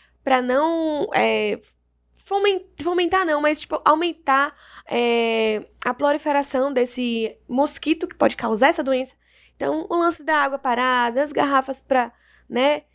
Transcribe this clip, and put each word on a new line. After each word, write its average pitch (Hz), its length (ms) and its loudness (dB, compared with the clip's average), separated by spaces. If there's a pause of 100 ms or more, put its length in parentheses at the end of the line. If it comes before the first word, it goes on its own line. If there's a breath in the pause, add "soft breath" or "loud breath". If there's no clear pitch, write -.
(240 soft breath)
Pra 254 180 2
não, 302 720 0
é, 214 460 0 (540)
fomen-, 392 520 -2 (160)
fomentar 359 440 0
não, 302 160 0
mas, 302 180 0
tipo, - 240 -6
aumentar, 302 720 0 (340 loud breath)
é, 226 760 0 (180)
a 247 100 0
proliferação 285 800 0
desse 240 720 0
mosquito 294 640 0
que - 80 -18
pode - 220 2
causar 226 320 2
essa 330 140 0
doença. 262 320 -2 (420 soft breath)
Então, 302 320 -4
o 349 80 0
lance 339 260 0
da 302 140 0
água 277 200 0
parada, 247 640 0
as 294 120 -2
garrafas 277 480 0
pra, 247 320 0 (340 soft breath)
né, 277 360 0 (120)